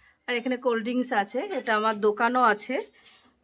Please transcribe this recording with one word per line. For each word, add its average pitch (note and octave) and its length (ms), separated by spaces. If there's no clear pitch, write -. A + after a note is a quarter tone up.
আর B3 80
এখানে A#3+ 220
কোল্ড A#3 260
ড্রিঙ্কস B3 300
আছে। G#3 260
এটা C#4+ 360
আমার G#3+ 260
দোকানও A#3 400
আছে, B3 400